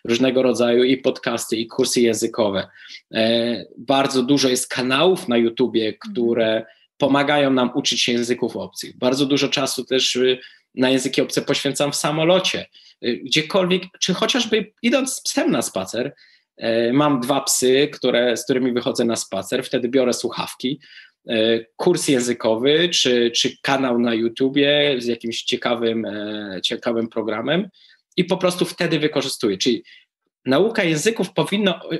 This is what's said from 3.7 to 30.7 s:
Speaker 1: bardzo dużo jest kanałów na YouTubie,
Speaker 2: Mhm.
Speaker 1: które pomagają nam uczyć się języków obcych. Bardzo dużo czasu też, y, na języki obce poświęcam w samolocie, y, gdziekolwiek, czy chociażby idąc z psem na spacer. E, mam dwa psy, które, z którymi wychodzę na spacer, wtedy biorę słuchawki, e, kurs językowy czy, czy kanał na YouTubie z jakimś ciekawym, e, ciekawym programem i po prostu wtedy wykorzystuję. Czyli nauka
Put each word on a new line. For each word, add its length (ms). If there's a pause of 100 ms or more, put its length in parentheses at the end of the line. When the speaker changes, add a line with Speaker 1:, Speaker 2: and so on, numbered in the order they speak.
Speaker 1:
bardzo 440
dużo 260
jest 200
kanałów 600
na 80
YouTubie, 500
Speaker 2:
Mhm. 260
Speaker 1:
które 520 (340)
pomagają 520
nam 240
uczyć 260
się 120
języków 440
obcych. 420
Bardzo 280
dużo 220
czasu 360
też, 320
y, 220 (360)
na 160
języki 300
obce 220
poświęcam 500
w 40
samolocie, 680 (380)
y, 200
gdziekolwiek, 580 (180)
czy 140
chociażby 580 (100)
idąc 320
z 80
psem 280
na 120
spacer. 520 (420)
E, 360
mam 280
dwa 200
psy, 520
które, 440
z 80
którymi 280
wychodzę 320
na 120
spacer, 480
wtedy 240
biorę 240
słuchawki, 680 (480)
e, 320 (160)
kurs 320
językowy 800
czy, 420
czy 200 (120)
kanał 360
na 160
YouTubie 840
z 80
jakimś 360
ciekawym, 640
e, 580
ciekawym 460
programem 600 (480)
i 80
po 120
prostu 280
wtedy 340
wykorzystuję. 600
Czyli 260 (600)
nauka 400